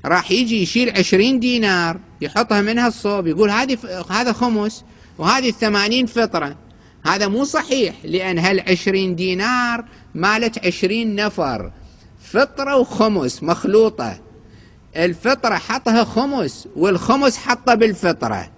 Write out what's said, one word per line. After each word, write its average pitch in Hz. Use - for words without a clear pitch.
راح -
يجي 226
يشيل 233
عشرين 214
دينار 196
يحطها 208
منها 233
الصوب، 202
يقول: 190
"هذه 254
ف-، 185
هذا 247
خمس 220
وهذه 240
الثمانين 220
فطرة". 170
هذا 196
مو 233
صحيح، 269
لأن 180
هالعشرين 185
دينار 233
مالت 220
عشرين 208
نفر، 147
فطرة 277
وخمس 214
مخلوطة، 170
الفطرة 202
حطها 226
خمس 226
والخمس 202
حطه -
بالفطرة. 165